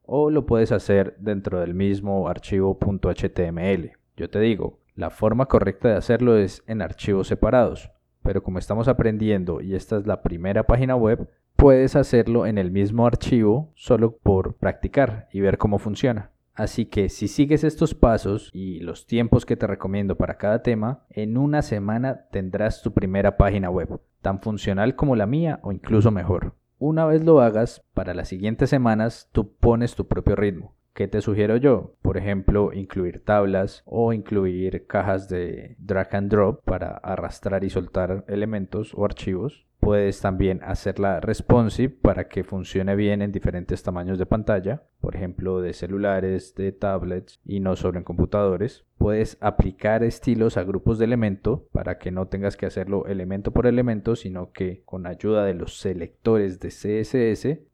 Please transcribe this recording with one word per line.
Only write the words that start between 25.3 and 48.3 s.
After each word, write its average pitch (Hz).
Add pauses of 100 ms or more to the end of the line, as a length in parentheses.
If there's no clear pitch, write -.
o 101
incluso 107
mejor. 90 (240)
Una 160
vez 160
lo 156
hagas, 113 (100)
para 90
las 85
siguientes 110
semanas 113
tú 113
pones 117
tu -
propio 98
ritmo. 101 (200)
¿Qué 98
te 107
sugiero 107
yo? 123
Por 95
ejemplo, 98
incluir 92
tablas 101
o 117
incluir 95
cajas 95
de 90
drag 95
and 98
drop 104
para 87
arrastrar 95
y 95
soltar 92
elementos 104
o 101
archivos. 101 (180)
Puedes 101
también 95
hacerla 95
responsive 117
para 92
que 95
funcione 95
bien 101
en 101
diferentes 90
tamaños 92
de 90
pantalla, 107 (180)
por -
ejemplo, 92
de 90
celulares, 95
de 95
tablets 92
y 98
no 95
solo 90
en 87
computadores. 92 (140)